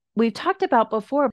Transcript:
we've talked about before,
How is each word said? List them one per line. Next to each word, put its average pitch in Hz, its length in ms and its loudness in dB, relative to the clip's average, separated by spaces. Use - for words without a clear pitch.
we've 226 200 0
talked 370 280 -4
about 240 280 2
before, 262 420 -2